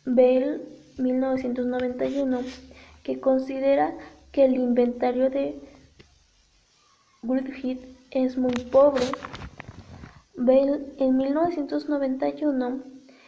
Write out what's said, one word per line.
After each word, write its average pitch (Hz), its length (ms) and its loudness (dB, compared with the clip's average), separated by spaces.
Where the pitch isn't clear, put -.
Bell, 262 580 4
mil 254 240 0
novecientos 254 460 -2
noventa 247 400 -2
y 269 140 -2
uno, 254 200 0
que 262 180 -6
considera 269 760 2
que 277 140 6
el 254 80 4
inventario 247 760 2
de 277 300 -4
Griffith 254 600 -4
es 254 280 0
muy 254 160 2
pobre. 254 500 4
Bell 269 640 2
en 262 200 2
mil 269 160 0
novecientos 302 560 -2
noventa 277 400 -2
y 294 160 -4
uno 254 360 -2